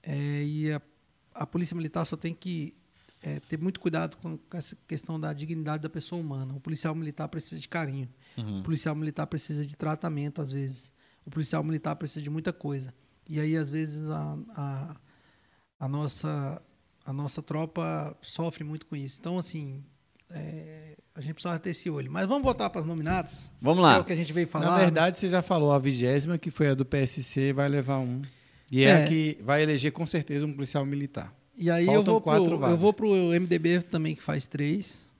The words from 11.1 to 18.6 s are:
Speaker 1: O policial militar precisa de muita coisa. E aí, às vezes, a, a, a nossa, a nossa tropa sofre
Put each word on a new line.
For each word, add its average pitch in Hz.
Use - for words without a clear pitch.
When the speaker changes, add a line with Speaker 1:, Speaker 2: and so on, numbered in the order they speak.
Speaker 1:
O 147
policial 156
militar 156
precisa 151
de 143
muita 156
coisa. 139
E 151
aí, 156
às 151
vezes, 156
a, 151
a, 143
a 135
nossa, 147
a 135
nossa 143
tropa 156
sofre 160